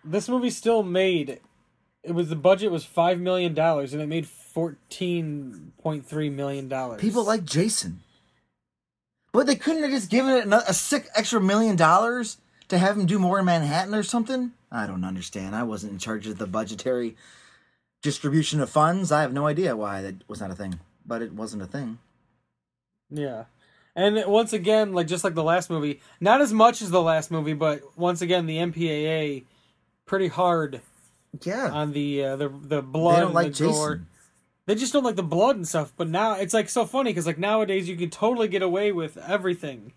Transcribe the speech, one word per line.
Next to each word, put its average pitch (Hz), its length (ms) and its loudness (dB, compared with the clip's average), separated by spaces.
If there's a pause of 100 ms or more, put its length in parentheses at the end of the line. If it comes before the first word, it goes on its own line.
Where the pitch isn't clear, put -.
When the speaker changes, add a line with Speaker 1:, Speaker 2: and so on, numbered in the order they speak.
Speaker 1:
This 202 240 -4
movie 247 220 0
still 226 320 2
made, 175 580 0 (600)
it 175 120 -6
was, 170 160 0
the 165 80 -2
budget 190 340 4
was 165 140 -4
five 175 340 2
million 180 340 0
dollars 151 380 2
and 147 100 -6
it 151 60 -6
made 160 200 -4
fourteen 151 1500 -6
point 151 260 -4
three 151 240 -4
million 139 400 -6
dollars. 127 320 -6
Speaker 2:
People 214 240 0
like 214 180 0
Jason. 175 560 -2 (1300)
But 247 140 6
they 277 80 4
couldn't 311 280 0
have 277 80 0
just 208 180 -2
given 262 260 2
it 220 120 2
a, 208 240 4
a - 20 2
sick - 420 0
extra 220 240 2
million 202 380 4
dollars 214 600 4 (300)
to 185 100 0
have 196 200 4
him 196 80 0
do 196 120 2
more 190 220 2
in 185 60 2
Manhattan 170 500 2
or 208 80 0
something? 240 480 -2 (200)
I 110 160 -4
don't 92 180 -6
understand. 95 500 -8
I 120 80 -4
wasn't 104 300 -8
in 92 60 -12
charge 110 280 -6
of 98 100 -10
the 104 100 -6
budgetary 110 680 -4 (880)
distribution 151 560 0
of 131 100 -2
funds. 165 420 2
I 151 100 4
have 131 120 0
no 143 140 0
idea 151 300 0
why 98 240 -6
that 95 260 -12
was 104 140 -12
not 95 100 -8
a 90 40 -8
thing. 92 240 -8 (260)
But 117 160 -6
it 107 120 -8
wasn't 107 300 -8
a - 20 -8
thing. 117 340 -8 (1120)
Speaker 1:
Yeah. 135 360 -6 (500)
And 208 320 2
once 214 260 2
again, 208 400 2
like, 175 140 0
just 175 160 -2
like 180 120 -2
the 160 80 0
last 165 260 0
movie, 147 320 -4 (180)
not 226 220 6
as 240 120 4
much 220 280 6
as 190 100 -4
the 180 100 6
last 160 300 2
movie, 156 220 -2
but 151 280 0 (160)
once 175 240 0
again, 175 260 2
the 160 120 -4
M 170 140 0
P 165 160 -2
A 151 220 -2
A 147 320 -2 (600)
pretty 190 220 0
hard 160 540 0 (640)
Speaker 2:
Yeah. 220 280 -4
Speaker 1:
on 151 220 -2
the, 143 320 -2
uh, 135 120 -2
the, 143 120 -4
the 143 320 -4
blood 160 340 4
Speaker 2:
They 170 40 8
don't 147 80 4
Speaker 1:
and - 80 -2
Speaker 2:
like 143 180 2
Speaker 1:
the 151 120 -2
gore. 151 300 2
Speaker 2:
Jason. 87 120 -12 (600)
Speaker 1:
They 208 80 2
just 240 180 -4
don't 285 100 4
like 226 140 0
the 190 60 -2
blood 202 340 4
and 170 100 -6
stuff, 151 300 -2
but 165 100 -4
now, 208 280 0
it's, 190 180 -4
like, 202 160 2
so 233 160 0
funny, 254 280 0
'cause, 165 120 -2
like, 165 140 -2
nowadays 196 500 0
you 175 80 -8
can 170 140 -4
totally 226 360 0
get 185 140 -2
away 190 300 0
with 165 260 -6
everything. 170 800 -4